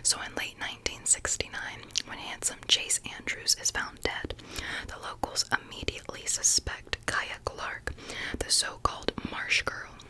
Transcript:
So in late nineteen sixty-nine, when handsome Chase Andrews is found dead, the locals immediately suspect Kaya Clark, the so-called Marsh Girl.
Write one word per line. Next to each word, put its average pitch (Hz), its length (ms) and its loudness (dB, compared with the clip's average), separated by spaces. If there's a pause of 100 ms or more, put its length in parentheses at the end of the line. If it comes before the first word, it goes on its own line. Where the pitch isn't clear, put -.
So - 200 4
in - 120 -6
late - 260 -4
nineteen - 440 -4
sixty-nine, - 760 2 (260)
when - 120 -8
handsome - 400 -2 (100)
Chase - 320 4 (160)
Andrews - 440 2
is - 100 4
found - 320 -2
dead, - 320 0 (520)
the - 160 -8
locals - 500 -2
immediately - 760 -2
suspect - 800 2
Kaya - 380 0
Clark, - 480 -4 (460)
the - 120 0
so-called - 600 4 (180)
Marsh - 320 2
Girl. - 280 -2 (200)